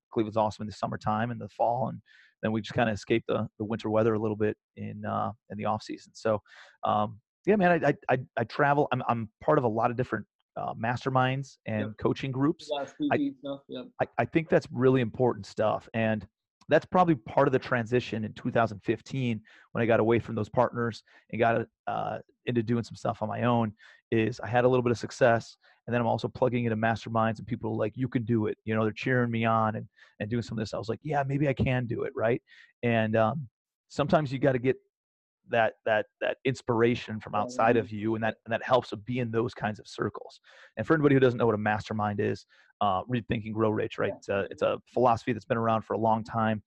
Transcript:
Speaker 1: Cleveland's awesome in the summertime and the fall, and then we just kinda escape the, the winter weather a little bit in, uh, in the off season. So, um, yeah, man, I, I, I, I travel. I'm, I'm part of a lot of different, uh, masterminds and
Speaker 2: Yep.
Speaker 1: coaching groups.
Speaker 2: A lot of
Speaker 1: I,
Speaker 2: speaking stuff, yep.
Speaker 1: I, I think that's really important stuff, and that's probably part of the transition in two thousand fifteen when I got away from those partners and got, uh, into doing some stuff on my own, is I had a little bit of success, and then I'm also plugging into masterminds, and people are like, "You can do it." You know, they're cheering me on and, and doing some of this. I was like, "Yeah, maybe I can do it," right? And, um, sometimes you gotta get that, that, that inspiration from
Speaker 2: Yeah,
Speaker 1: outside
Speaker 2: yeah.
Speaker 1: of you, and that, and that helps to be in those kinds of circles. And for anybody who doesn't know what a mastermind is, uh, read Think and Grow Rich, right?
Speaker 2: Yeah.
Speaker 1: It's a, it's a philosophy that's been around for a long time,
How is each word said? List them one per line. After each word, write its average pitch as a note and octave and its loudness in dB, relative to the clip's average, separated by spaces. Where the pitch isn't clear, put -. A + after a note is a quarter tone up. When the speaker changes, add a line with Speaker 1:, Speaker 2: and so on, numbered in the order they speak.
Speaker 1:
Cleveland's G#2+ -2
awesome G#2+ 0
in G#2+ -8
the G#2+ -10
summertime G#2+ -2
and A2+ -10
the F#2 -10
fall, A#2 -2
and A2+ -10
then A2 0
we A2 0
just - -10
kinda A#2 2
escape A2 -2
the, A#2 -2
the G#2+ -6
winter A2 -6
weather A2 2
a G#2+ 0
little G#2+ -4
bit G#2 -2
in, G#2 -12
uh, G#2+ -4
in G#2 -12
the G#2+ -6
off G#2+ -2
season. - -14
So, G#2+ -2
um, G#2+ 0
yeah, G3+ 4
man, F3 4
I, C#3+ 2
I, D3 4
I, C3 2
I A#2 0
travel. C#3+ 2
I'm, B2+ -2
I'm A#2 -2
part D3+ 2
of C3+ 2
a A#2+ 4
lot A2+ 0
of A#2 -6
different, A#2 -2
uh, - -6
masterminds B2+ -2
and A2 -2
Speaker 2:
Yep. G#2+ -10
Speaker 1:
coaching C3 0
groups. C#3 0
Speaker 2:
A D3 -4
lot C#3 -4
of - -10
Speaker 1:
I, - -20
Speaker 2:
speaking C#3 -2
stuff, C#3 -10
yep. B2+ -10
Speaker 1:
I, B2 -2
I A#2+ 2
think D#3+ 0
that's E3+ 2
really B2+ 4
important A2+ 0
stuff, G#2+ -2
and A2 0
that's D3+ 2
probably F3 4
part C#3 2
of - -4
the B2+ 4
transition A#2 -2
in G#2 -6
two - -6
thousand A2 0
fifteen A#2 -4
when A2+ 0
I A2+ 0
got A2 4
away A2 4
from A2+ -8
those G#2+ -4
partners A#2+ -2
and A2 -2
got, A2+ 2
uh, G#2+ -4
into A#2+ 0
doing A#2 -2
some - -16
stuff A#2 -4
on G#2+ -4
my G#2+ -6
own, A#2 2
is A2+ 0
I - -10
had B2 2
a B2+ 6
little B2+ 4
bit A#2+ 2
of A2 -2
success, A#2 2
and A2+ -6
then A#2+ 2
I'm A#2 0
also A2+ -2
plugging A#2+ 0
into A2+ 0
masterminds, A2+ 0
and F#2 -14
people A2 -6
are - -4
like, A2 -4
"You C3 -2
can A#2+ -2
do A2 2
it." G2+ -4
You A2 -4
know, A2 2
they're G#2+ 0
cheering B2 0
me A2+ -2
on A2 2
and, A2+ -8
and G#2 -6
doing A#2 -2
some A2+ -8
of A2 -2
this. G#2 -6
I F2 -4
was G#2 -8
like, A2 -4
"Yeah, D3 -2
maybe C#3 0
I C3+ 2
can B2+ 0
do A#2 -4
it," - -6
right? A#2 0
And, A2+ 2
um, A#2 2
sometimes D3 2
you C3+ -4
gotta C3 4
get B2+ 2
that, A2+ 2
that, G#2+ 2
that - -2
inspiration A#2+ 0
from G#2 -12
Speaker 2:
Yeah, G#2 0
Speaker 1:
outside A2+ 2
Speaker 2:
yeah. A2+ 2
Speaker 1:
of G#2+ -6
you, G#2+ -2
and A2+ -4
that, A2 -2
and A2+ -6
that A2 -2
helps B2 2
to A2 -8
be B2 -6
in A#2+ -2
those A2+ 0
kinds G#2+ -4
of - -18
circles. - -6
And A2 -4
for D#3+ 6
anybody D3 6
who C3+ 6
doesn't B2 6
know A#2 2
what A2+ 4
a - 0
mastermind G#2+ -2
is, G#2+ -2
uh, F#2+ 0
read B2 -4
Think A#2+ -2
and A2 -8
Grow A2 2
Rich, G#2+ -2
right? G#2+ 0
Speaker 2:
Yeah. - -18
Speaker 1:
It's - -12
a, G2 -2
it's - -8
a G#2 0
philosophy A#2+ 2
that's G2+ -10
been A#2 0
around A2+ 0
for A2 -6
a - -2
long A2 0
time, A2 -2